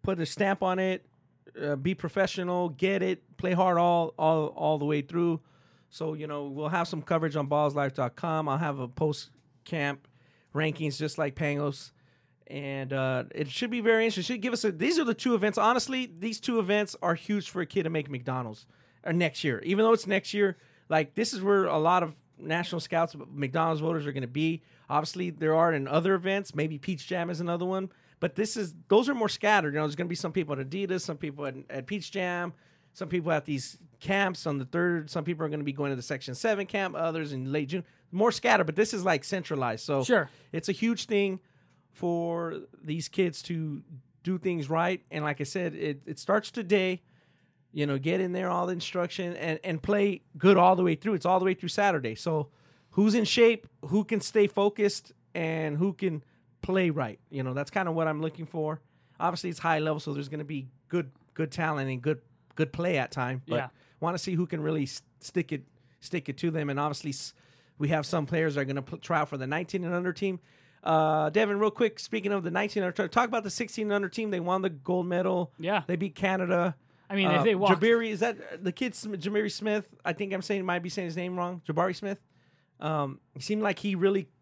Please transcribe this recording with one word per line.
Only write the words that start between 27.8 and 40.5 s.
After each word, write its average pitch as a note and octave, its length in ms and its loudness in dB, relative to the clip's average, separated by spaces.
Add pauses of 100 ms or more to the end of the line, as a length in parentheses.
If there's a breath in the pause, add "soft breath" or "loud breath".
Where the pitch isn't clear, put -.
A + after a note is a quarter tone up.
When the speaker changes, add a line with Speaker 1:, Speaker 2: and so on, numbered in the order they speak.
Speaker 1:
But - 160 -2
this G#3+ 200 -2
is, F3+ 180 -4 (140)
those A3+ 200 6
are C#4+ 60 2
more A3+ 140 2
scattered. G3 460 2
You D3+ 60 0
know, D3+ 60 2
there's D3 100 -4
gonna F3 120 -4
be E3+ 60 -4
some E3 180 -4
people D3+ 260 -2
at C3+ 120 -6
Adidas, F#3 300 -2
some E3+ 160 -6
people D3 300 -8
at, C3 80 -6 (160)
at C3+ 160 -8
Peach G3 260 -6
Jam, F3 400 -2 (400 soft breath)
some F3+ 160 -10
people E3+ 240 0
at D3+ 140 2
these C#3 320 -6 (220)
camps G3 460 0
on D3 120 0
the C3 60 -4
third. E3+ 460 0
Some D#3+ 140 -4
people D#3+ 220 -4
are - 20 -4
gonna D3 160 -4
be C#3+ 80 -2
going C#3+ 180 -2
to C3+ 60 -2
the B2 60 -8
Section B2+ 320 -8
seven G3+ 320 0
camp, G3 300 -2
others D#3+ 360 -2
in C3 180 -6
late C#3+ 200 -2
June. F3 140 -4 (280 soft breath)
More G#3 180 4
scattered, A3 360 4
but D3+ 100 -2
this G#3+ 160 2
is, F#3+ 120 -4
like, E3 200 2
centralized. C3+ 600 -4
So C#3 180 2
Speaker 2:
Sure. F3+ 240 4 (240 soft breath)